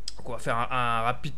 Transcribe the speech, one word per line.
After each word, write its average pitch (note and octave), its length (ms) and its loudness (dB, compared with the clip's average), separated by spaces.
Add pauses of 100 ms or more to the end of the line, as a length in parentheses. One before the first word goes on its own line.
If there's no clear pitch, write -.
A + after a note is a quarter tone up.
(160)
Donc - 140 -2
on - 20 -2
va A2 60 -2
faire A#2+ 180 0
un, A#2+ 120 0
un A#2+ 340 2
rapide B2 360 0